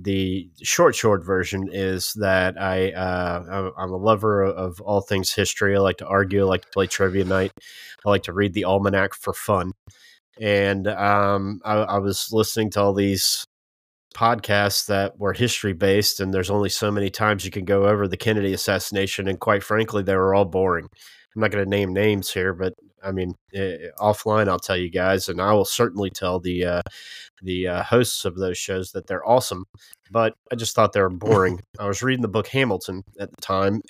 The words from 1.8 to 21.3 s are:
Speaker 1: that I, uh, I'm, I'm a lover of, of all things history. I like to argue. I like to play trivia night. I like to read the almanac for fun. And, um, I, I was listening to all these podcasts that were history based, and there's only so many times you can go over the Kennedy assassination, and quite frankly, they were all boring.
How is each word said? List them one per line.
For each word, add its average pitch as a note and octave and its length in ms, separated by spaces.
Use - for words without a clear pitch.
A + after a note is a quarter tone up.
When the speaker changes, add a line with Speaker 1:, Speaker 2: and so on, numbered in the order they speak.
Speaker 1:
that F#2 460
I, F#2+ 340
uh, F2+ 560
I'm, F#2+ 280
I'm F#2 140
a F#2+ 60
lover G#2 460
of, F#2+ 120
of F#2 260
all G2+ 200
things F#2+ 300
history. G2 440
I G2 40
like F#2+ 180
to D#2+ 100
argue. G2 340
I G2 40
like F#2+ 180
to - 80
play G2 160
trivia F#2+ 380
night. F#2+ 260
I G#2 60
like G2+ 140
to F2+ 100
read G2 200
the G2 120
almanac G2 480
for - 200
fun. F#2 400
And, G2+ 460
um, G2+ 800
I, G#2+ 100
I G2+ 220
was G2 340
listening A2 400
to G2+ 100
all G2+ 120
these G2 500
podcasts G#2 720
that G2 340
were G2 140
history G#2+ 400
based, G2 480
and F#2+ 120
there's F#2 160
only G2+ 200
so G#2 200
many G2+ 200
times G#2+ 340
you F#2+ 80
can F#2+ 140
go G2 220
over G#2 200
the F2+ 80
Kennedy G2+ 380
assassination, G2 760
and F#2+ 100
quite G2+ 260
frankly, G#2+ 380
they F#2+ 140
were F#2+ 180
all G2 120
boring. F2+ 420